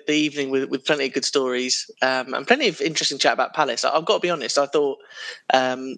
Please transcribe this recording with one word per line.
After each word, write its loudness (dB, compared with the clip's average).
the 2
evening 0
with, 0
with -4
plenty 0
of -4
good -2
stories, 0
um, 0
and -4
plenty 4
of -2
interesting -2
chat 4
about -2
Palace. 0
I, 2
I've 0
got 2
to 0
be 0
honest, -4
I 4
thought, 0
um, 0